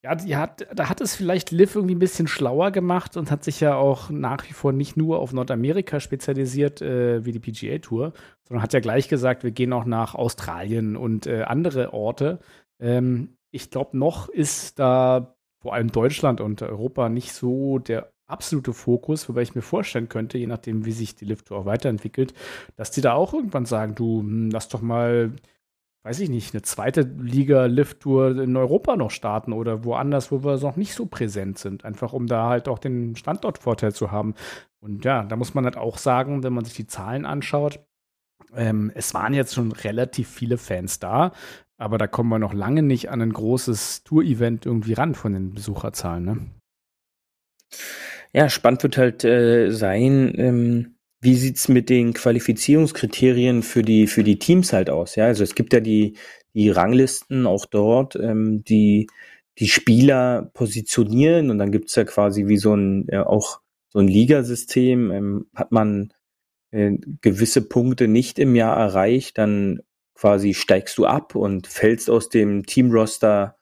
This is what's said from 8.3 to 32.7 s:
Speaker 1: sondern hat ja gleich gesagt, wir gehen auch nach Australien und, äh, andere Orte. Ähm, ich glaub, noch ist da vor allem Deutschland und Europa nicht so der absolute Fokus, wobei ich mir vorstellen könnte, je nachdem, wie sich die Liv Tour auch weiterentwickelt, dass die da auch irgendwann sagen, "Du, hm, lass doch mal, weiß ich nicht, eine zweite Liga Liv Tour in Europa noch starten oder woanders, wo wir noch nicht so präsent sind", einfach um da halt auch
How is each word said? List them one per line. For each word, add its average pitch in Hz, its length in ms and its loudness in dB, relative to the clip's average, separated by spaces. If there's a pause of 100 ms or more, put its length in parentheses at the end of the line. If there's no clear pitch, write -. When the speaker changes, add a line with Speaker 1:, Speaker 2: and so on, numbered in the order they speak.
Speaker 1:
sondern 117 160 -4
hat 110 100 -4
ja 135 60 4
gleich 117 280 -2
gesagt, 127 360 -2
wir 120 80 -4
gehen 123 220 -2
auch 117 120 -4
nach 113 300 -4
Australien 107 800 -6
und, 113 320 -4
äh, 113 160 -4
andere 135 500 -2
Orte. 120 460 -4 (420)
Ähm, 123 480 0 (220)
ich - 180 -14
glaub, - 240 -8
noch 143 360 -2
ist - 500 -6
da 127 560 2 (260)
vor 113 120 -10
allem 117 180 -2
Deutschland 127 500 0
und 107 200 -6
Europa 113 480 -4
nicht 120 240 -6
so 131 460 -2
der 113 300 -6 (160)
absolute 135 480 -6
Fokus, 123 560 -2
wobei 120 140 -2
ich 113 100 -8
mir 120 80 -6
vorstellen 131 480 -6
könnte, 113 280 -8
je 120 100 -4
nachdem, 110 380 -6
wie 113 60 -6
sich 110 240 -8
die 107 100 -20
Liv 104 180 -8
Tour 101 160 -10
auch 95 60 -8
weiterentwickelt, 117 680 -4 (440)
dass 110 120 -12
die 143 120 -4
da 123 120 4
auch 175 200 0
irgendwann 196 320 -4
sagen, 107 300 -4
"Du, 113 260 -2
hm, 110 280 -4
lass 110 200 -6
doch 113 120 -8
mal, 117 500 0 (720)
weiß 127 180 -8
ich 180 80 -4
nicht, 120 240 -6
eine 107 100 -8
zweite 131 380 -2
Liga 131 640 2
Liv 127 300 0
Tour 131 460 2
in 127 140 0
Europa 139 400 0
noch 127 160 -2
starten 110 420 -6
oder 113 300 -4
woanders, 127 480 -2
wo 135 120 -2
wir 139 140 0
noch 139 200 -4
nicht 202 180 -6
so 233 100 -8
präsent 98 540 -6
sind", 98 260 -12
einfach 107 280 -8
um 123 140 -6
da 113 200 0
halt 120 200 -2
auch 117 120 -4